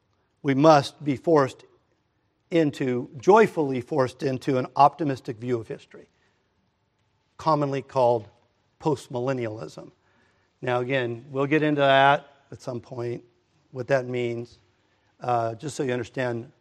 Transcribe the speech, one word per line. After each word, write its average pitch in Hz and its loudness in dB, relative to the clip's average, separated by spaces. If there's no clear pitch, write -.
we 143 -2
must 147 4
be 139 -4
forced 143 0
into, 139 -2
joyfully 156 2
forced 131 -4
into 131 -2
an 127 -4
optimistic 139 0
view 120 -4
of 110 -10
history, - -18
commonly 147 0
called 120 0
postmillennialism." 123 -6
Now, 123 -2
again, 123 -4
we'll 139 -2
get 147 2
into 151 0
that 139 4
at 120 -20
some 120 -10
point, 120 -10
what 127 -10
that 131 0
means, 120 -6
uh, 117 -2
just 127 -10
so 160 -4
you 127 -2
understand. 123 -6